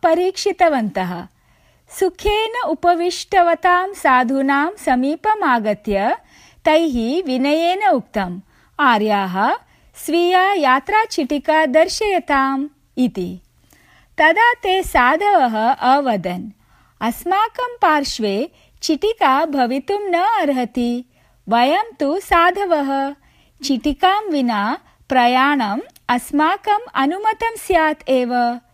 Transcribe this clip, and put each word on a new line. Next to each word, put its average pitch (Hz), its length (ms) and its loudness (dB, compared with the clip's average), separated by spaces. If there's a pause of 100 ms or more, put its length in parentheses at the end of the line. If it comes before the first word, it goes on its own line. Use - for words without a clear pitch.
परीक्षितवन्तः। 320 1200 0 (760)
सुखेन 427 680 -2
उपविष्टवतां 349 1300 0
साधूनां 269 760 2 (160)
समीपमागत्य 254 1300 0 (480)
तैः 302 580 2
विनयेन 320 640 0
उक्तम्, 196 520 -2 (400)
"आर्याः, 214 760 2 (500)
स्वीया 359 480 2
यात्राचिटिका 311 1120 0
दर्शयताम्" 294 1000 0 (300)
इति। 185 420 -4 (800)
तदा 381 360 4
ते 381 300 -2
साधवः 254 880 2
अवदन्, 220 800 -2 (520)
"अस्माकं 440 800 -4
पार्श्वे 277 720 -2 (300)
चिटिका 320 640 0
भवितुं 285 640 -2
न 349 60 0
अर्हति। 262 880 -2 (440)
वयं 262 340 2 (160)
तु 302 200 -2
साधवः। 339 960 0 (480)
चिटिकां 294 600 0
विना 247 540 -2 (320)
प्रयाणम् 254 720 2 (280)
अस्माकम् 370 840 -2
अनुमतं 427 600 -2
स्यात् 320 540 -2
एव" 247 500 0 (140)